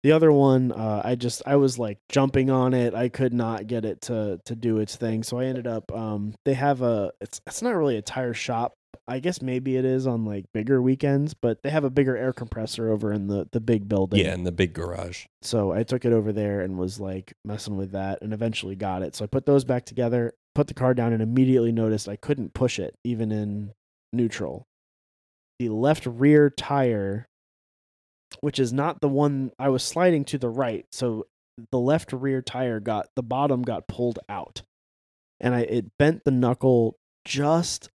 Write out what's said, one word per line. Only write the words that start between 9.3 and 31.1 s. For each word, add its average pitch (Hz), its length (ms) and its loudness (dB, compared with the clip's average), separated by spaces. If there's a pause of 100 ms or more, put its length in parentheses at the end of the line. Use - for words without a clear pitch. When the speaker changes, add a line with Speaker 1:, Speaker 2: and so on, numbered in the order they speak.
Speaker 1:
maybe 131 360 -2
it 131 60 0
is 131 220 0
on, 117 180 0
like, 101 300 -6
bigger 120 260 2
weekends, 139 540 2
but 113 300 -2
they 147 80 -4
have 151 140 0
a 131 40 2
bigger 131 260 2
air 127 180 -2
compressor 113 580 -6
over 107 220 0
in 101 120 -2
the, 101 260 -2
the 120 80 0
big 110 300 0
building. 95 340 4
Speaker 2:
Yeah, 82 120 0
in 90 80 -6
the 90 80 -2
big 85 220 0
garage. 87 520 -8 (160)
Speaker 1:
So 101 300 0
I 95 100 0
took 123 240 -2
it 117 80 4
over 107 180 2
there 101 300 -2
and 92 160 -4
was, 92 220 -4
like, 95 340 -10 (100)
messing 104 320 -8
with 95 180 -6
that 98 280 -6
and 107 100 -8
eventually 107 440 -4
got 95 260 -4
it. 82 140 -8
So - 80 -8
I 104 40 -8
put 135 200 -2
those 139 180 6
back 123 200 -2
together, 120 480 -2 (200)
put 147 140 2
the - 80 -12
car 127 180 2
down, 120 200 2
and 110 100 0
immediately 123 480 4
noticed 110 360 0
I 101 80 -8
couldn't 139 380 -4
push - 240 0
it, 92 160 -6 (100)
even 113 280 -2
in 104 400 -4 (420)
neutral. 107 520 -2 (920)
The 120 120 -2
left 123 360 2
rear 139 460 6
tire, 110 720 -2 (1160)
which 143 180 -4
is 123 140 2
not 143 260 -2
the 151 80 0
one, 139 500 0
I 135 120 0
was 127 120 2
sliding 170 440 2
to 147 120 -6
the 123 120 -2
right, 117 420 -4
so 113 340 -4 (460)